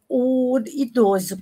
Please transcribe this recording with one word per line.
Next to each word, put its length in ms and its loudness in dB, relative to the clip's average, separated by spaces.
o 540 2
idoso 760 0